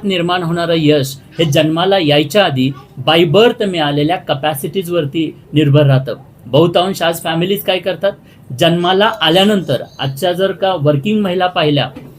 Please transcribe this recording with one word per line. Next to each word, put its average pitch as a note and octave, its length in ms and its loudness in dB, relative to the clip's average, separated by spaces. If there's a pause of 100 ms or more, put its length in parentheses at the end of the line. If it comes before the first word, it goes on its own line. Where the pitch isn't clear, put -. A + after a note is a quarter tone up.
निर्माण F3+ 380 -2
होणारं E3+ 340 -2
यश D3 400 2 (220)
हे E3 60 2
जन्माला E3 540 2
यायच्या D3+ 460 2
आधी C3+ 260 0 (360)
by E3+ 260 4
birth A#3 320 4
मिळालेल्या D3+ 520 -2
कपॅसिटीजवरती D#3+ 1200 -4 (120)
निर्भर C#3+ 340 4
राहतं. C3 280 0 (320)
बहुतांश F3 560 2
आज E3 200 -2
फॅमिलीज F3+ 420 -2
काय F#3 140 -2
करतात, F#3 340 -4 (460)
जन्माला F3 460 2
आल्यानंतर, F3+ 800 2 (160)
आजच्या C3+ 340 -4
जर F#3 200 -2
का F#3+ 280 -2
वर्किंग D3+ 420 0
महिला F3+ 240 0
पाहिल्या D3+ 440 0 (280)